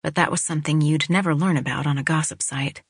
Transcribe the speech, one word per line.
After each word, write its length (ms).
but 140
that 160
was 100
something 380
you'd 280
never 240
learn 240
about 300
on 100
a 60
gossip 400
site. 480